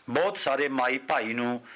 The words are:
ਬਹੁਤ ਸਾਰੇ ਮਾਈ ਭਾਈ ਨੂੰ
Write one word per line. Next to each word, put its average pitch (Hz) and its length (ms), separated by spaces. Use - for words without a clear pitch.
ਬਹੁਤ 175 280
ਸਾਰੇ 139 300
ਮਾਈ 131 300
ਭਾਈ 123 340
ਨੂੰ 120 320